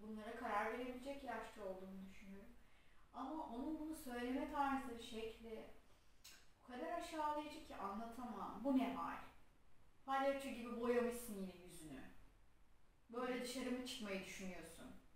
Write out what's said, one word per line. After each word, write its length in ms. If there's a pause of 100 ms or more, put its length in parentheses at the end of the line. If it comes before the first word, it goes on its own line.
bunlara 340
karar 380
verebilecek 500
yaşta 400
olduğumu 460
düşünüyorum. 400 (640)
Ama 340
onun 320
bunu 160
söyleme 560
tarzı, 520
şekli 600 (1000)
o 40
kadar 320
aşağılayıcı 680
ki 80
anlatamam. 880
"Bu 140
ne 160
hal? 220 (920)
Palyaço 440
gibi 320
boyamışsın 600
yine 140 (100)
yüzünü. 360 (1080)
Böyle 320
dışarı 300
mı 140
çıkmayı 400
düşünüyorsun? 600 (300)